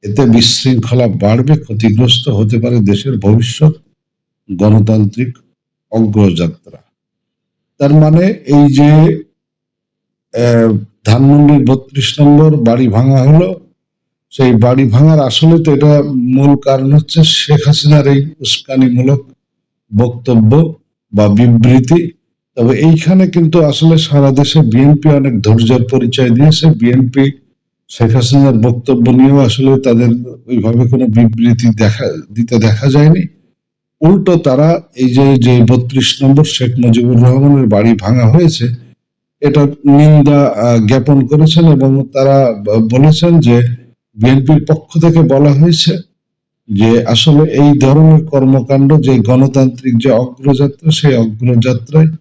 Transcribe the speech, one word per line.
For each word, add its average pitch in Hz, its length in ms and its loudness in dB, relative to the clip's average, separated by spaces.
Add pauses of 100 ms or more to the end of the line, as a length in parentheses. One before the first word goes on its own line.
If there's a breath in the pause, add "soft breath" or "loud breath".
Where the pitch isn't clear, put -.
এতে 117 240 -2
বিশৃঙ্খলা 120 800 0
বাড়বে, 113 500 -2
ক্ষতিগ্রস্ত 113 720 -2
হতে 110 300 -2
পারে 120 200 -2
দেশের 101 380 -4
ভবিষ্যৎ 113 560 -2 (760)
গণতান্ত্রিক 107 880 -2 (540)
অগ্রযাত্রা। 101 840 -4 (1000)
তার 143 160 0
মানে 156 320 2
এই 143 480 0
যে, 147 160 4 (1500)
আহ, 117 380 0 (280)
ধানমন্ডির 139 600 2
বত্রিশ 131 560 -4
নম্বর 147 360 2
বাড়ি 120 300 0
ভাঙা 127 360 0
হলো, 175 360 2 (680)
সেই 127 240 0
বাড়ি 123 320 2
ভাঙার 147 340 2
আসলে 160 440 0
তো 156 120 0
এটা 147 300 2
মূল 135 500 0
কারণ 135 380 -2
হচ্ছে 151 300 0
শেখ 151 440 -2
হাসিনার 147 400 0
এই 139 180 0 (140)
উস্কানিমূলক 131 880 -4 (680)
বক্তব্য 123 760 0 (400)
বা 104 140 0
বিবৃতি। 123 840 2 (440)
তবে 120 240 -2
এইখানে 165 480 0
কিন্তু 170 360 0
আসলে 160 340 0
সারা 143 340 0
দেশে 143 300 0
বিএনপি 143 480 2
অনেক 135 320 0
ধৈর্যের 113 500 0
পরিচয় 123 380 -2
দিয়েছে। 151 400 2
বিএনপি 131 640 0 (580)
শেখ 117 260 -2
হাসিনার 131 380 2
বক্তব্য 120 580 -2
নিয়েও 135 280 2
আসলে 131 400 0
তাদের 120 300 0 (360)
ওইভাবে 117 440 -2
কোনো 127 180 -2
বিবৃতি 117 680 0
দেখা, 107 340 -2 (240)
দিতে 117 240 -4
দেখা 110 320 0
যায়নি। 151 320 2 (800)
উল্টো 185 340 0
তারা 151 460 -2 (140)
এই 127 140 -2
যে, 135 280 2
যে 120 260 2
বত্রিশ 123 600 -2
নম্বর 139 200 2
শেখ 123 360 -4
মুজিবুর 120 420 0
রহমানের 135 460 2
বাড়ি 107 260 2
ভাঙা 110 320 -2
হয়েছে, 151 420 0 (720)
এটা 143 260 0 (200)
নিন্দা, 143 600 4
আহ, 117 420 -2
জ্ঞাপন 131 400 0
করেছেন 156 440 2
এবং 135 420 0
তারা 135 380 0
ব-, 107 400 -2
বলেছেন 156 480 2
যে 120 400 0 (340)
বিএনপির 131 520 0
পক্ষ 160 340 -4
থেকে 165 220 2
বলা 143 320 2
হয়েছে 165 440 0 (680)
যে 113 380 0
আসলে 147 460 0
এই 143 280 2
ধরনের 156 460 2
কর্মকাণ্ড 135 760 0
যে 123 180 0
গণতান্ত্রিক 127 800 0
যে 127 140 -2
অগ্রযাত্রা, 135 800 -2
সেই 147 240 0
অগ্রযাত্রায় 120 920 -2 (140)